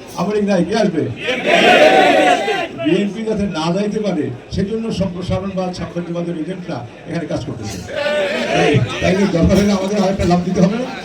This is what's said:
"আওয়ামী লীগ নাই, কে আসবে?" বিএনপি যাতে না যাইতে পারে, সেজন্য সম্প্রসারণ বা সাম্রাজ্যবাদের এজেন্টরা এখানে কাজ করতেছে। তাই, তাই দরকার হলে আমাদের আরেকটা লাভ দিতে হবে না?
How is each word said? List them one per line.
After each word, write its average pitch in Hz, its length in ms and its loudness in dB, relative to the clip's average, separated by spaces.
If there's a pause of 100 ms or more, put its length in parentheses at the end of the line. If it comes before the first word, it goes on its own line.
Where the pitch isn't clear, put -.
(160)
"আওয়ামী 208 240 -2
লীগ 202 100 2
নাই, 175 140 2
কে 202 120 -2
আসবে?" 196 240 2 (1800)
বিএনপি 202 400 0
যাতে 214 180 -2
না 160 300 -2
যাইতে 208 280 -2
পারে, 156 300 -2 (200)
সেজন্য 220 420 -2
সম্প্রসারণ 185 640 -4
বা 180 200 -4
সাম্রাজ্যবাদের 170 640 -6
এজেন্টরা 151 480 -8 (220)
এখানে 160 180 -6
কাজ - 180 -6
করতেছে। 110 340 -10 (760)
তাই, - 260 4 (220)
তাই 185 140 2
দরকার 185 420 4
হলে 208 160 4
আমাদের 196 300 0
আরেকটা 196 220 0
লাভ 175 200 4
দিতে 190 160 0
হবে 208 180 2
না? 254 60 -4 (200)